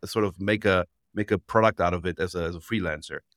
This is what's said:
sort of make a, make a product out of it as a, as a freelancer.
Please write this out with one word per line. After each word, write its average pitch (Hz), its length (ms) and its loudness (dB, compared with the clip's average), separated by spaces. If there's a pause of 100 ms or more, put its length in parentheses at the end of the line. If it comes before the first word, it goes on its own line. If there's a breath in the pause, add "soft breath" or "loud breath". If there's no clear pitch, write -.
sort 107 200 0
of 95 160 -4
make 104 240 0
a, 92 200 4 (300)
make 104 160 -4
a 101 80 2
product 110 420 2
out 87 140 2
of 87 100 -6
it 87 140 -4
as 92 160 -4
a, 87 80 -2
as 85 140 -4
a - 20 -12
freelancer. 80 600 -6 (160)